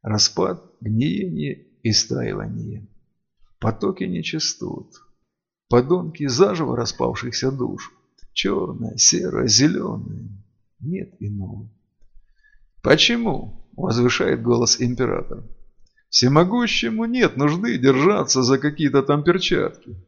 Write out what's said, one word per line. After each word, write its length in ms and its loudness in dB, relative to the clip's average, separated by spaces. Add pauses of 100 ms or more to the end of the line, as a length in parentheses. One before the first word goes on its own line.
Распад, 600 0 (160)
гниение, 880 -4 (160)
истаивание. 1040 -4 (720)
Потоки 440 -2
нечистот. 880 -6 (760)
Подонки 580 2
заживо 480 0
распавшихся 760 -2
душ. 400 -6 (420)
Черное, 640 -4
серое, 500 2
зеленое. 800 0 (500)
Нет 400 -8
иного. 500 -8 (1120)
«Почему?» 920 2
возвышает 680 2
голос 400 2
император. 600 -2 (680)
«Всемогущему 960 2
нет 320 0
нужды 400 0
держаться 680 4
за 140 4
какие-то 460 2
там 200 2
перчатки». 720 -2 (120)